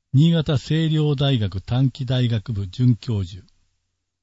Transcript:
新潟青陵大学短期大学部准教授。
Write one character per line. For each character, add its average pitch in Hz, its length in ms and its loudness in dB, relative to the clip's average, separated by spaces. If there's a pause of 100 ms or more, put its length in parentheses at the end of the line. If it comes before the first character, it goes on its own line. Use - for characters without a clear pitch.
(120)
新 160 200 6
潟 160 220 0
青 156 340 0
陵 151 280 0
大 139 220 0
学 95 220 -4
短 127 300 0
期 131 160 -10
大 127 220 0
学 117 240 -4
部 98 160 -6
准 123 280 2
教 101 280 -4
授。 90 200 -14 (800)